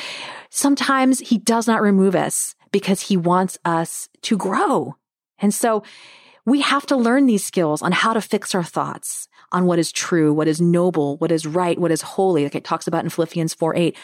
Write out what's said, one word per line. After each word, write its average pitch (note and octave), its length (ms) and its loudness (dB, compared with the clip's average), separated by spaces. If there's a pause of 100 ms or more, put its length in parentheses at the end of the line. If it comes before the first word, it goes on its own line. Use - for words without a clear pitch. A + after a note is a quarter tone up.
(500)
Sometimes C4+ 680 2
he - 180 0
does A3+ 300 0
not A3 140 2
remove G3 340 4
us - 400 -4 (160)
because G3 300 0
he G3 160 0
wants F3+ 460 0
us E3 460 -4 (140)
to A3 140 0
grow. F#3+ 580 -2 (440)
And G3+ 140 0
so A3 300 0 (600)
we C#4 160 2
have C4+ 260 -2
to C#4 100 2
learn B3 280 4
these G#3+ 180 2
skills D3+ 380 0
on F3 100 -2
how A3+ 220 0
to A3 80 0
fix - 320 -4
our F3+ 100 0
thoughts, - 640 -8 (240)
on F3+ 140 2
what F3 140 4
is D#3 120 -2
true, D#3 420 2
what D#3 140 0
is D#3 120 0
noble, E3+ 580 2
what E3 140 -2
is D#3+ 140 0
right, E3+ 340 -2
what E3+ 120 2
is D#3 100 0
holy, F#3 420 0
like C#3+ 120 -4
it - 80 -8
talks - 240 -4
about E3 160 -2
in E3 60 -4
Philippians D#3+ 440 -4
four D#3+ 220 -2
eight. E3+ 280 0